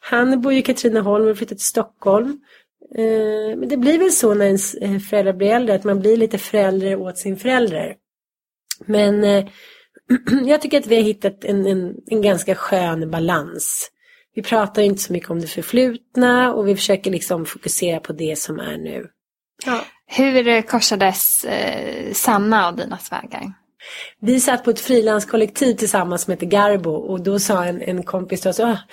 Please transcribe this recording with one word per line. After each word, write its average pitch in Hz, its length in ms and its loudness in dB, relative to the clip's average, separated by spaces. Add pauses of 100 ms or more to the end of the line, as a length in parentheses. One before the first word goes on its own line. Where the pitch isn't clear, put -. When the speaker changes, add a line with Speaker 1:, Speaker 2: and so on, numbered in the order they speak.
Speaker 1:
Han 254 400 2
bor 269 120 0
ju 262 60 4
i 254 40 0
Katrineholm 220 640 2
och 214 100 0
flyttat 214 200 -8
till - 80 -6
Stockholm. 226 760 0 (560)
Eh, 220 600 0
men 254 120 -6
det 277 80 0
blir 277 220 4
väl 370 140 4
så 214 220 4
när 208 120 4
ens, 196 280 0
eh, 196 240 -2
föräldrar 196 340 0
blir 196 180 2
äldre, 233 240 2
att 196 100 -2
man 202 160 2
blir 214 160 4
lite 220 220 0
förälder 190 580 0
åt 185 220 -8
sin 190 180 -6
förälder. 202 580 0 (920)
Men, 208 380 2
eh, 202 220 4 (500)
<clears throat> 247 500 0
jag 294 160 4
tycker 294 160 0
att - 80 -2
vi 220 100 4
har 226 60 4
hittat 208 420 -2
en, 196 220 0
en, 190 280 0 (120)
en 220 160 0
ganska 190 320 2
skön 165 560 -2
balans. 165 800 -4 (440)
Vi 214 80 -6
pratar 208 400 0
inte 202 200 2
så - 100 -6
mycket 175 180 -6
om 170 100 -4
det 165 60 -8
förflutna 247 1080 0
och 208 140 0
vi 202 80 4
försöker 196 340 0
liksom 170 360 -4
fokusera - 540 -4
på - 120 -12
det 156 260 -6
som 156 200 -8
är 151 200 -8
nu. 156 280 -10 (600)
Ja. 240 140 -2 (260)
Speaker 2:
Hur, 262 420 2
eh, 233 140 4
korsades, 196 840 0
eh, - 680 -6
Sanna 208 560 2
och 175 80 -6
Dinas - 360 -10
vägar? - 400 -10 (680)
Speaker 1:
Vi 247 200 2
satt 247 240 0
på 240 60 2
ett - 100 0
frilanskollektiv 220 920 2
tillsammans 185 480 -2
som 190 100 -4
heter 170 140 -4
Garbo, 202 440 2
och 175 320 -6
då 196 160 0
sa 196 260 0
en, 175 180 -4
en 180 200 -4
kompis 185 380 -6
till 190 100 0
oss: 180 100 -4
"Åh, 226 180 0 (140)